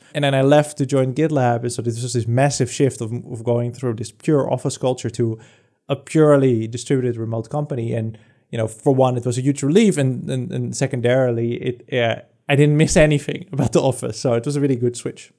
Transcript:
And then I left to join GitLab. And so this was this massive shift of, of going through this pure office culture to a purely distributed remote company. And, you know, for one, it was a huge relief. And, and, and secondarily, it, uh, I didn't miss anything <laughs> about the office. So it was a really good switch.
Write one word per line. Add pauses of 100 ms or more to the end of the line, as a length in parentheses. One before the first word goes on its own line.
(160)
And
then
I
left
to
join
GitLab.
And
so
this
was
this
massive
shift
of,
of
going
through
this
pure
office
culture
to (500)
a
purely
distributed
remote
company.
And, (320)
you
know,
for
one,
it
was
a
huge
relief.
And,
and,
and
secondarily,
it,
uh, (260)
I
didn't
miss
anything
<laughs>
about
the
office.
So
it
was
a
really
good
switch.